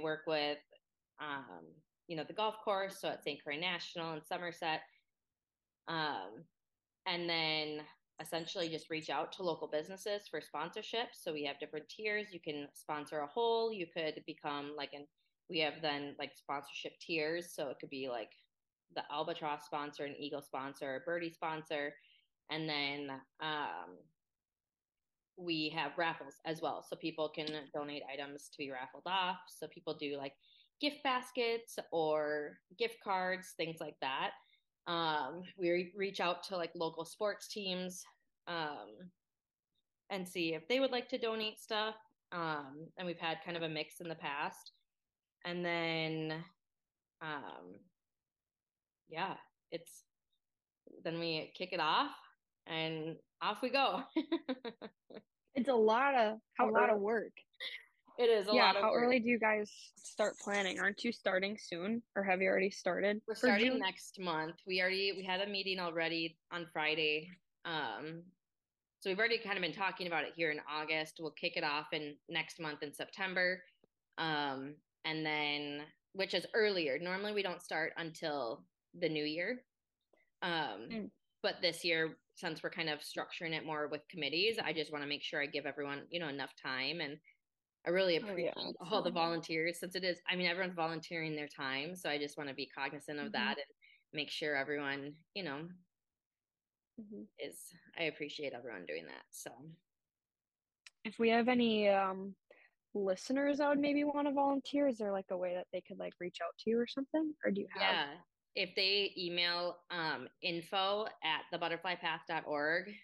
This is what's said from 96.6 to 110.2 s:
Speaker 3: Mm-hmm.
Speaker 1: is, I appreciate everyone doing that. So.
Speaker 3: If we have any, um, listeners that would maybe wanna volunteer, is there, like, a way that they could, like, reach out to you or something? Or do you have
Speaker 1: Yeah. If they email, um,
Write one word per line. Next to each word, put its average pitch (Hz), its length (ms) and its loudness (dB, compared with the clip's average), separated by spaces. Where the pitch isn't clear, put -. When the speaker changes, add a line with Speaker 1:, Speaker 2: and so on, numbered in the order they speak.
Speaker 3:
Mm-hmm. 208 240 -12
Speaker 1:
is, - 340 -12
I 170 80 0
appreciate 147 480 -2
everyone 117 340 -8
doing 78 200 -4
that. 65 240 -12
So. - 200 -12
Speaker 3:
If 220 140 -6
we 226 120 6
have 233 180 6
any, 226 400 6
um, 196 480 4
listeners 262 640 2
that 294 100 4
would 285 120 6
maybe 285 240 4
wanna 285 280 2
volunteer, 277 540 4
is 240 120 2
there, 208 140 0
like, 190 180 -2
a 190 60 0
way 180 180 0
that 180 180 -2
they 185 80 -2
could, 190 180 -10
like, 175 220 -6
reach 180 200 -6
out 170 180 -4
to - 120 0
you 226 80 6
or 240 80 4
something? 302 580 0
Or 208 60 6
do 196 100 2
you 196 120 -4
have 190 100 -2
Speaker 1:
Yeah. 175 400 2
If 185 200 0
they 196 420 4
email, 175 720 0
um, 156 380 0